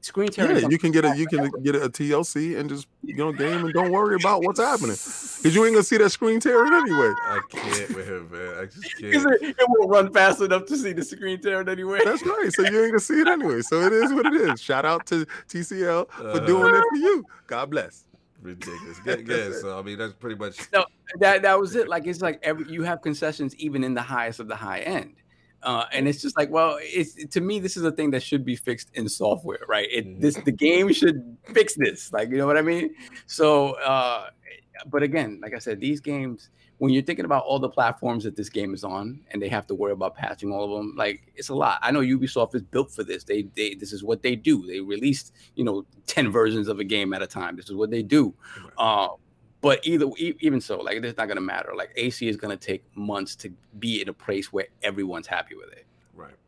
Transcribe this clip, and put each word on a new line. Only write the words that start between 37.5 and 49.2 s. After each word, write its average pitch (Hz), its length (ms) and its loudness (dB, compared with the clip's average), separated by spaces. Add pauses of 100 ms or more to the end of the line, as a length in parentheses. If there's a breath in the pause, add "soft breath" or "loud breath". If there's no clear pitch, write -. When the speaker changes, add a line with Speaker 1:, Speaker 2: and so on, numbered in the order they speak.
Speaker 1:
the 131 100 -2
platforms 117 540 -2
that 104 140 -8
this 104 120 -8
game 101 240 -6
is 95 120 -12
on 101 340 -8 (140)
and 104 100 -6
they 98 60 -4
have 104 180 -2
to 101 80 -4
worry 101 160 -2
about 95 240 -4
patching - 380 -8
all 101 100 -4
of 104 160 -6
them, 107 180 -8
like, - 380 -4
it's - 140 -14
a 139 80 -6
lot. 131 260 0
I 120 80 0
know 143 120 2
Ubisoft 127 520 0
is 113 80 -2
built 135 300 -2
for 110 100 -8
this. 90 220 -8
They, 104 320 -2
they, 104 180 -4
this 98 180 -14
is 101 120 -12
what 110 180 -2
they 123 140 0
do. 110 280 2
They 90 140 -8
release, 107 540 -2 (240 soft breath)
you 127 80 0
know, 101 200 -2 (220)
ten 131 240 0
versions 110 380 2
of 101 100 -6
a 104 60 -4
game 98 280 -2
at 95 80 -6
a 95 60 -6
time. 90 300 -8
This 90 120 -18
is 101 60 -10
what 107 160 -2
they 113 140 -2
do. 120 280 4 (300 loud breath)
Speaker 3:
Right. - 160 -20
Speaker 1:
Uh, 104 300 2 (520)